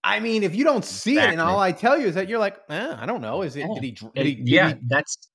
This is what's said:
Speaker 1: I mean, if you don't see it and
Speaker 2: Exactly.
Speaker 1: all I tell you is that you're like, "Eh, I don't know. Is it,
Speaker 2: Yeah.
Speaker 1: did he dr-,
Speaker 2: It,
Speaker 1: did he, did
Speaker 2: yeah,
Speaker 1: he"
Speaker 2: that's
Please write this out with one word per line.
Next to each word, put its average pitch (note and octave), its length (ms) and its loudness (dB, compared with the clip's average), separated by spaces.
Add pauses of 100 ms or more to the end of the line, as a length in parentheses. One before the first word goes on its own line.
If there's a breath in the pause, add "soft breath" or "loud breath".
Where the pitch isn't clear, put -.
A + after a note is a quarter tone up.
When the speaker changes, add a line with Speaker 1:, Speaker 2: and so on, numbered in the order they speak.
Speaker 1:
I G#3 140 2
mean, A3 220 0
if F3 120 0
you B3+ 100 0
don't C#4 200 2
see - 320 -2
it D#4 60 4
and G#3+ 100 4
Speaker 2:
Exactly. E3 220 0
Speaker 1:
all G3+ 60 2
I F#3 120 2
tell C4 260 2
you C4+ 80 0
is E3 100 0
that F#3+ 120 -2
you're A3+ 100 -2
like, G3+ 200 -2 (100)
"Eh, G#3 300 -6
I A2 80 -8
don't G#3 160 -4
know. A#2 180 -4
Is C#3+ 160 -6
it, C#3+ 40 -8
Speaker 2:
Yeah. D#3 160 -6
Speaker 1:
did - 60 -8
he C3 100 -6
dr-, A2+ 220 -16
Speaker 2:
It, C3+ 100 -2
Speaker 1:
did - 20 4
he, C#3+ 80 2
did B2 140 -4
Speaker 2:
yeah, E3 260 6
Speaker 1:
he" - 0 - (120)
Speaker 2:
that's C3+ 300 -2 (180)